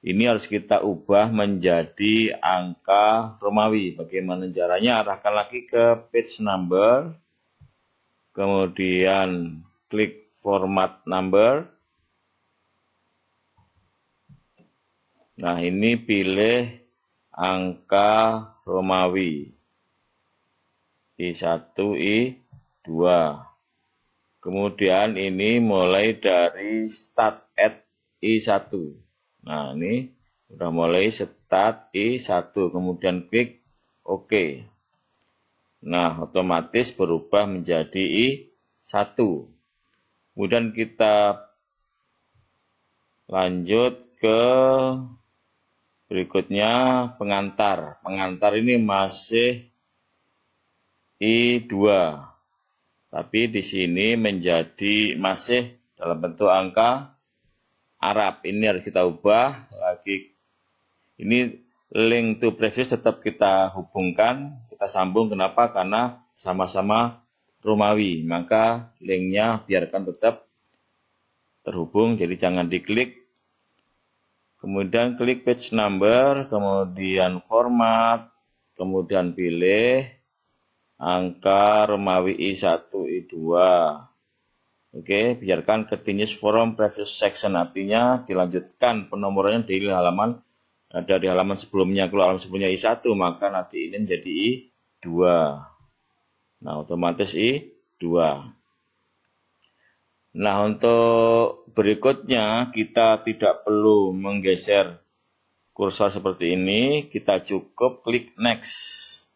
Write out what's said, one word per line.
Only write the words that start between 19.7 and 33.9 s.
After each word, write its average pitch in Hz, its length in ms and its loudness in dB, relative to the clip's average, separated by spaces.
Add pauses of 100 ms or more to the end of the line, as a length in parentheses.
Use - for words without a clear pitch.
I 87 160 -4
satu, 90 600 -4
I 110 400 -2 (480)
dua. 82 560 2 (1040)
Kemudian 98 720 0
ini 98 480 0
mulai 101 560 2
dari 98 720 0
start - 640 -4
at - 320 -2 (320)
I 110 240 0
satu. 98 520 -4 (480)
Nah, 73 320 -8
ini 107 320 -4 (480)
udah 85 160 -6
mulai 85 400 2
start 101 800 -2
I 117 320 -2
satu, 90 480 -2
kemudian 90 560 -4
klik 120 380 -2 (420)